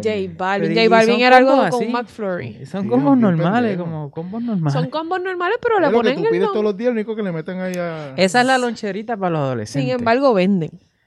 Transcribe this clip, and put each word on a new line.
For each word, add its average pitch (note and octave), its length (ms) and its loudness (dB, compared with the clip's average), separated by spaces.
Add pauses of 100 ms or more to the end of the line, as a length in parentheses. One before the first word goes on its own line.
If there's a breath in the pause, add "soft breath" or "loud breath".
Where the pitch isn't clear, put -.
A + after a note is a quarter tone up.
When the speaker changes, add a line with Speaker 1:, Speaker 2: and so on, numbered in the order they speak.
Speaker 1:
también. G3 340 -4
Speaker 2:
Balvin. G3 320 -2
Speaker 3:
Pero G3+ 60 0
Speaker 2:
J A3+ 100 4
Speaker 3:
y A3+ 40 6
Speaker 2:
Balvin A3+ 260 6
Speaker 3:
son A#3+ 80 0
Speaker 2:
era B3+ 140 8
algo C4 160 6
Speaker 3:
combos B3+ 180 2
Speaker 2:
con B3 140 0
Speaker 3:
así. A#3+ 80 -4
Speaker 2:
McFlurry. G3 720 -6
Speaker 3:
Son G3 160 -8
Speaker 1:
Sí, G3+ 60 -4
Speaker 3:
combos C4+ 280 2
Speaker 1:
bien B3 40 4
Speaker 3:
normales, G3+ 560 2
Speaker 1:
pendejo. F3 80 -6
Speaker 3:
como D3+ 260 -8
combos F#3 320 -10
normales. F3+ 300 -2
Speaker 2:
Son B3+ 180 -2
combos E4+ 320 -4
normales, F#4 400 -2
pero A#4 160 2
le A3 80 2
Speaker 1:
Es F#3+ 60 2
lo A3+ 60 4
que A#3 100 2
Speaker 2:
ponen C4 80 2
Speaker 1:
tú E4+ 80 -4
Speaker 2:
el A4+ 80 2
Speaker 1:
pides F3+ 160 0
Speaker 2:
nom- G4 40 -4
Speaker 1:
todos G#3+ 120 -2
los G#3 120 -2
días, A#3 120 -2
lo B3+ 60 0
único A3 200 -4
que A3 80 -6
le F#3+ 80 -4
meten E3+ 300 -8
ahí F#3 180 -6
a D#3 380 -8
Speaker 3:
Esa F#3+ 240 2
es B3 80 4
la C4 100 4
loncherita A3+ 580 -6
para F#3+ 140 -2
los D#3+ 120 0
adolescentes. C3 500 -4
Speaker 2:
Sin B3 80 -2
embargo, A#3+ 340 2
venden. F#3 360 0 (360)